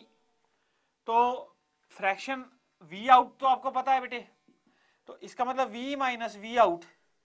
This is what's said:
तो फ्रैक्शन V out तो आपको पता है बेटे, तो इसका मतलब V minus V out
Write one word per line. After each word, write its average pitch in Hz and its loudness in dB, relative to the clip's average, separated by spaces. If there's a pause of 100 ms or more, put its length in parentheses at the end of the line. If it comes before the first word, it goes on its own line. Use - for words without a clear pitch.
(1080)
तो 240 0 (400)
फ्रैक्शन 202 -4 (480)
V 196 -12 (120)
out 254 4
तो 269 0
आपको 262 0
पता 254 -2
है 262 2
बेटे, 247 -10 (880)
तो - -18 (120)
इसका - -4
मतलब 254 -4
V 262 -8
minus 233 -6
V 233 -8
out 170 0 (380)